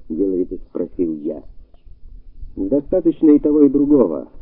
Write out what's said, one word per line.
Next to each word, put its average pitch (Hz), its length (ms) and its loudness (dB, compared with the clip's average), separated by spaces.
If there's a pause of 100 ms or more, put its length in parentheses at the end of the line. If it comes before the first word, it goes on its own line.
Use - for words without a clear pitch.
деловито 90 480 -2 (120)
спросил 80 520 -6
я. 76 200 -8 (1120)
«Достаточно 151 760 0
и 147 100 8
того, 147 240 2
и 139 60 6
другого», — 131 600 2 (120)